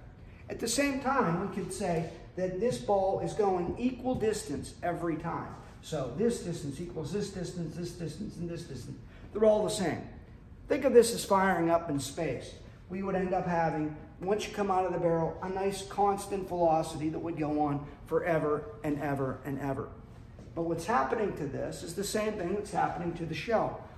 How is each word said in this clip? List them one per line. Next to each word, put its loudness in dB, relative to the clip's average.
At -6
the 0
same 2
time, 2
we -4
could -4
say 0
that -2
this 2
ball 2
is -2
going 2
equal 0
distance -2
every 0
time. -4
So -4
this 2
distance -6
equals -6
this -2
distance, -6
this -6
distance, -8
and -6
this -6
distance. -10
They're 4
all 8
the 2
same. 0
Think 2
of 6
this 10
as -4
firing 4
up 4
in 0
space. -4
We -4
would 0
end 2
up 2
having, 2
once 2
you -10
come 0
out 4
of 0
the 0
barrel, 2
a -6
nice -2
constant 0
velocity 2
that -4
would -4
go 0
on 0
forever 2
and 0
ever 0
and -4
ever. -2
But -2
what's -2
happening 2
to -4
this -6
is -8
the -2
same 0
thing -2
that's -4
happening 0
to -4
the -4
shell. 0